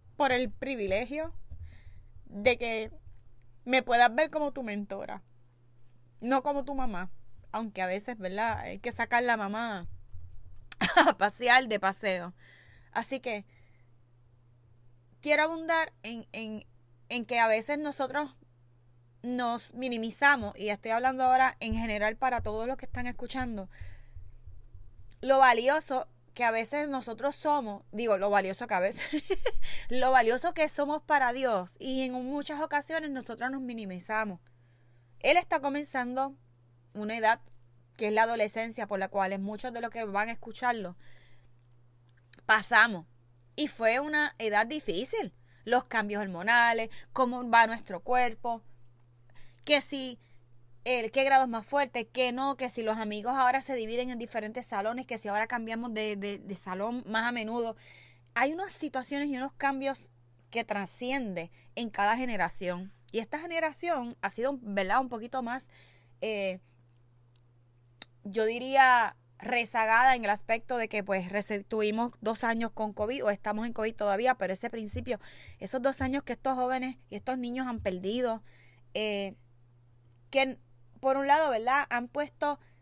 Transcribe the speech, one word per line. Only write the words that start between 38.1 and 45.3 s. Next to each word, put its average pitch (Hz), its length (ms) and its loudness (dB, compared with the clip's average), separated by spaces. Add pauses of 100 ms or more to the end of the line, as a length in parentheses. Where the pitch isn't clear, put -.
la 214 100 6
adolescencia, 226 640 -2
por 202 120 -4
la 190 100 -2
cual 196 300 0
muchos 214 340 -6
de 233 80 -6
los 233 100 -6
que 233 140 -8
van 202 240 -2
a - 20 -6
escucharlo 226 640 -4 (1500)
pasamos. 214 600 4 (500)
Y 302 120 0
fue 226 320 2
una 302 400 0
edad 214 260 2
difícil. 254 680 -4 (320)